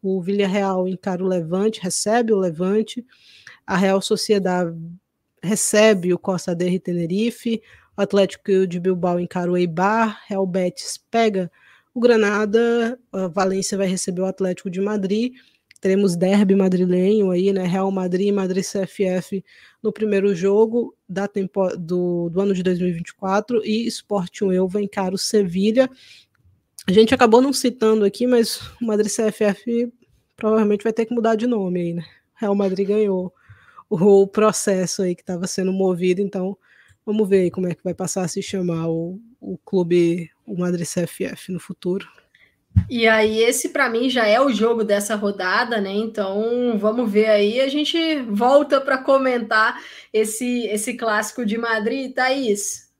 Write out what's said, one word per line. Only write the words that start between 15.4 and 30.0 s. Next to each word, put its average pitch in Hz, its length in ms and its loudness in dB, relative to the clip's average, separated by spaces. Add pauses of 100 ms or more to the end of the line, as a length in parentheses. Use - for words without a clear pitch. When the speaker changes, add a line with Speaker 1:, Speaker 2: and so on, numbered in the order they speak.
Speaker 1:
teremos 190 340 2
derby 190 400 4
madrilenho 185 760 2
aí, 185 220 2
né? 190 140 -2
Real 190 240 0
Madrid 185 380 -2
e 202 40 2
Madrid 190 300 -2
C 196 180 -6
F 190 240 -4
F 185 400 -4 (380)
no 220 80 -2
primeiro 202 440 0
jogo 220 600 2 (140)
da 196 180 -4
tempo-, 196 500 -4
do, 175 520 -2
do 170 120 -2
ano 202 120 0
de 185 100 -2
dois 180 160 0
mil 180 100 -2
e 180 40 0
vinte 165 160 -8
e - 60 -20
quatro, 208 500 -2
e 214 220 -2
Sporting - 580 -6
Huelva 185 380 0
encara 196 320 -4
o 190 40 -4
Sevilha. 208 680 2 (1000)
A 190 60 0
gente 220 220 6
acabou 240 260 6
não 269 120 2
citando 220 520 0
aqui, 202 220 0
mas 240 340 2 (200)
o 240 40 -4
Madrid 214 240 0
C 233 140 -2
F 214 220 0
F 233 480 -2 (440)